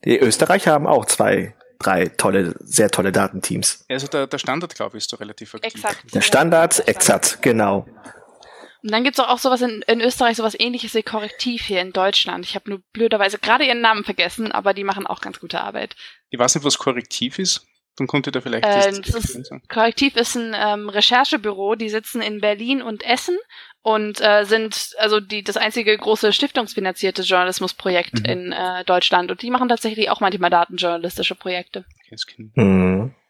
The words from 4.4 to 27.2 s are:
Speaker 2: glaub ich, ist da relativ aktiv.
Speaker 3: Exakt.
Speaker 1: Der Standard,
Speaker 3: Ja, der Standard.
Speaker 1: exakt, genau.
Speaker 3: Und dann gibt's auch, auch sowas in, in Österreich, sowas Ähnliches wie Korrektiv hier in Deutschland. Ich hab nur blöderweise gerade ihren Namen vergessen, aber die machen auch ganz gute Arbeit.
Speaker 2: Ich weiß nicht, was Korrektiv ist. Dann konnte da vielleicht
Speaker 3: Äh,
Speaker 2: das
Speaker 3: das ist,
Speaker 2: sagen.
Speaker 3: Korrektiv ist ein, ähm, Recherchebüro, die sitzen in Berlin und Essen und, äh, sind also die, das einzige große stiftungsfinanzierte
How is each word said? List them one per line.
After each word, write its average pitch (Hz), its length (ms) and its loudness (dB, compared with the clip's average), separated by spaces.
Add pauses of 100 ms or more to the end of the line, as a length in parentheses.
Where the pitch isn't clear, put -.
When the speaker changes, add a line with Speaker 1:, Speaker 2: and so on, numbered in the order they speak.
Speaker 2:
glaub - 180 -8
ich, 113 60 -14
ist - 140 -8
da - 40 -14
relativ 107 380 -16
aktiv. 220 200 -8
Speaker 3:
Exakt. - 380 -8
Speaker 1:
Der - 80 0
Standard, 165 580 4
Speaker 3:
Ja, - 40 -2
der - 0 -
Standard. - 60 2
Speaker 1:
exakt, - 520 2
genau. 101 440 2 (1000)
Speaker 3:
Und 214 80 -6
dann 240 140 0
gibt's 277 160 0
auch, 240 80 2
auch 247 100 4
sowas 254 220 2
in, 226 260 -2
in 233 140 2
Österreich, 240 340 2
sowas 220 240 -2
Ähnliches 240 340 -4
wie 220 100 0
Korrektiv 226 600 -6
hier 185 160 -2
in 185 140 -6
Deutschland. 185 520 0
Ich - 100 -8
hab - 120 -8
nur 196 140 -8 (100)
blöderweise 214 480 2
gerade 247 260 2
ihren 240 140 2
Namen 220 240 4
vergessen, 202 480 -2
aber 196 220 0
die 196 100 -4
machen 196 240 -4
auch - 140 -8
ganz 190 180 -12
gute - 220 -8
Arbeit. 101 340 -8 (340)
Speaker 2:
Ich 127 80 -10
weiß 123 180 4
nicht, 143 100 -4
was 139 140 2
Korrektiv 123 600 -4
ist. - 260 -4 (300)
Dann 135 120 -4
konnte 143 240 -2
da 127 100 -2
vielleicht 117 240 -2
Speaker 3:
Äh, 202 260 6
Speaker 2:
das 196 100 -8
Speaker 3:
das - 140 -2 (200)
ist, - 100 -12
Speaker 2:
sagen. - 240 -16
Speaker 3:
Korrektiv 233 480 2
ist 240 180 0
ein, 226 220 -6
ähm, 208 320 -2
Recherchebüro, 208 840 2
die 220 140 -6
sitzen 220 340 -6
in 208 180 -6
Berlin 226 400 0
und 220 220 -10
Essen 262 340 -2 (460)
und, 214 360 0
äh, 208 260 6
sind 220 520 -2
also 214 220 2
die, 208 240 -8
das 202 140 -4
einzige 214 380 0
große 214 380 0
stiftungsfinanzierte 196 880 -2